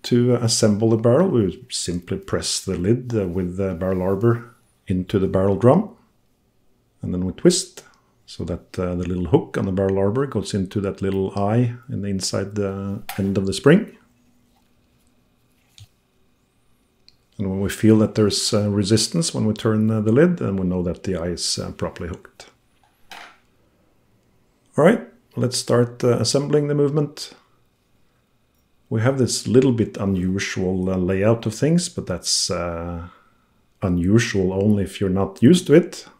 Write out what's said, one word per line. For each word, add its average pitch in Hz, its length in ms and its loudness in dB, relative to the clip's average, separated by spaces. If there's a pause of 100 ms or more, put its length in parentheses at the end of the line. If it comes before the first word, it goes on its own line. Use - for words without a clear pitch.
to 123 320 2
assemble 113 560 2
the 113 60 4
barrel, 120 320 2
we 104 420 0
simply 87 480 -6
press - 400 -6
the 95 180 -6
lid, 117 380 -2
uh, 98 140 0
with 90 280 -4
the 95 180 -2
barrel 92 280 -2
arbor 110 540 0 (320)
into 92 320 0
the 92 80 0
barrel 98 260 2
drum. 127 360 4 (1080)
And 90 140 -6
then 90 100 -4
we 92 80 -4
twist - 520 0 (420)
so - 180 -12
that, 85 320 -8
uh, 90 200 -2
the 87 100 -4
little 90 200 -2
hook 127 300 2
on 98 100 -2
the 98 60 -2
barrel 98 260 0
arbor 107 280 0
goes 104 260 -4
into 98 280 -2
that 95 200 -6
little 98 380 -2
eye 117 360 2 (140)
in 107 140 -6
the 101 60 -6
inside, 101 500 -4
uh, 98 400 -6 (180)
end 98 220 -2
of 98 80 -2
the 95 60 -2
spring. - 440 4 (3500)
And 98 120 -4
when 95 100 -4
we 98 80 -2
feel 110 300 6
that 107 180 2
there's, - 360 0
uh, 104 160 0
resistance 107 640 0
when 117 120 -4
we 107 100 0
turn, 110 380 0
uh, 110 80 -2
the 110 120 0
lid, 165 260 4
then 101 180 -4
we 92 100 -2
know 90 160 -2
that 87 220 -6
the 92 100 -4
eye 85 140 -4
is, - 300 -6
uh, 90 120 -8
properly 85 380 -8
hooked. - 380 -16 (2250)
All 143 80 4
right, 214 220 4 (300)
let's 120 200 -2
start, 120 460 0
uh, 120 160 2
assembling 143 480 0
the 147 80 -2
movement. 143 600 -2 (1600)
We 110 100 -2
have 135 180 2
this - 300 0
little 127 240 6
bit 113 240 -2
unusual, 92 920 -2
uh, 92 80 -2
layout 98 500 0
of 107 80 -4
things, 170 340 0
but - 180 -10
that's, - 440 -4
uh, 87 580 -6 (760)
unusual 92 680 2
only 101 320 2
if - 160 -10
you're 98 100 0
not 95 320 0
used 175 240 6
to 143 80 4
it. - 320 2 (140)